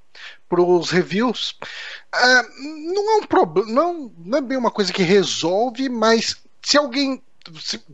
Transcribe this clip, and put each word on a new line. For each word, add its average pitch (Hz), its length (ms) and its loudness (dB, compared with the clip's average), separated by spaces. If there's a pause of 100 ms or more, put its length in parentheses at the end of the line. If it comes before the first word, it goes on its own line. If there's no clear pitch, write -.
(500)
pros 175 420 2
reviews. 180 680 -2 (560)
É, 240 300 4 (500)
não 415 200 0
é - 20 4
um 415 100 2
proble-, 214 480 2
não, 311 460 0
não 196 180 -4
é 311 40 0
bem 262 140 -4
uma 233 140 0
coisa 202 240 -2
que 190 80 -2
resolve, 202 880 0
mas 226 480 0 (240)
se - 160 0
alguém, 269 420 0 (400)
se, - 220 -10 (120)